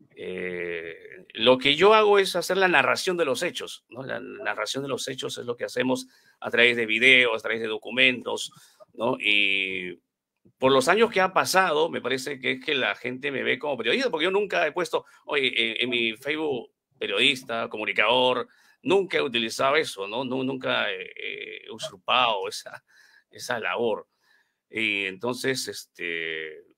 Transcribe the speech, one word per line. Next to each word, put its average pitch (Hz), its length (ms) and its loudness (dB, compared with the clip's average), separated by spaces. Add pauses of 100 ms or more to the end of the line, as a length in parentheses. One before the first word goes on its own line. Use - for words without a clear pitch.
(160)
Eh, 90 1160 -8
lo 123 240 6
que 143 180 2
yo 196 180 8
hago 208 240 6
es 190 180 2
hacer 180 200 -2
la 190 120 4
narración 139 480 4
de 170 80 2
los 139 180 0
hechos, 120 460 -8
¿no? 120 160 -14
La 117 160 -8
narración 104 640 -6
de 139 60 -8
los 120 200 -6
hechos 131 300 -8
es 120 80 -10
lo 120 100 -6
que 123 80 -8
hacemos 127 440 -2 (320)
a 123 100 -8
través 120 260 6
de 117 100 0
videos, 117 540 4
a - 20 -14
través 110 180 -4
de 113 60 -4
documentos, 113 840 -2 (420)
¿no? 123 260 -2
Y 98 800 -2 (580)
por 131 140 4
los 131 160 4
años 226 220 4
que 190 100 2
ha 185 120 2
pasado, 160 580 2
me 117 100 -6
parece 131 400 -4
que 127 120 0
es 131 120 -10
que 151 100 -2
la 113 200 0
gente 131 360 -8
me 127 120 -4
ve 123 160 0
como 143 180 -4
periodista, 190 340 0
porque 160 140 -2
yo 185 60 2
nunca 185 360 0
he 147 60 -4
puesto, 160 320 -2 (220)
oye, 123 460 0
en, 110 100 -6
en 123 80 -2
mi 117 260 0
Facebook, 147 560 -4 (260)
periodista, 117 720 0
comunicador, 117 800 0 (340)
nunca 175 360 2
he 147 40 2
utilizado 127 540 0
eso, 131 300 -2
¿no? 113 180 -6
Nu-, 131 200 -4
nunca 127 480 -2
he, 98 720 -12
he - 40 -14
usurpado 110 800 -2
esa, - 340 -12 (480)
esa - 280 -6
labor. 101 480 -4 (680)
Y 104 340 -2
entonces, 123 600 -4
este, 82 960 -10 (160)